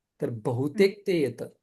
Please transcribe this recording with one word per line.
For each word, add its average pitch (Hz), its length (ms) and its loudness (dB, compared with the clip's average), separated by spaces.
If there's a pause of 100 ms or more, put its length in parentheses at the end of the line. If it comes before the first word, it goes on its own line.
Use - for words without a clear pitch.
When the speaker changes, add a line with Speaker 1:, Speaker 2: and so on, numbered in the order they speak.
(220)
Speaker 1:
तर 135 80 -2
बहुतेक 139 600 2
Speaker 2:
हम्म. 196 160 -14
Speaker 1:
ते 175 140 2
येतं. 127 280 -2 (140)